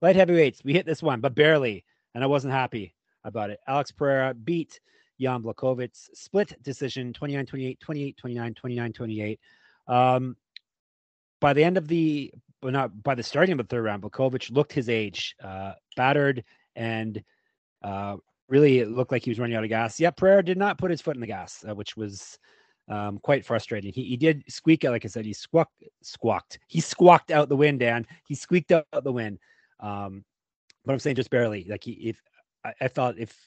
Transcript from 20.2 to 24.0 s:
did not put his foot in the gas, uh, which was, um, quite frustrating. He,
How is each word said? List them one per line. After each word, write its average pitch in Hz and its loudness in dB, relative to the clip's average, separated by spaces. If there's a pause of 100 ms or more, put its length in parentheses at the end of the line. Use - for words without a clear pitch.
did 180 -2
not 196 -2
put 185 -2
his 165 -4
foot 147 -4
in 123 -10
the 117 -8
gas, 95 -12
uh, 107 -8
which 101 -12
was, 101 -12 (500)
um, 104 -6
quite 139 0
frustrating. 104 -4
He, 127 -8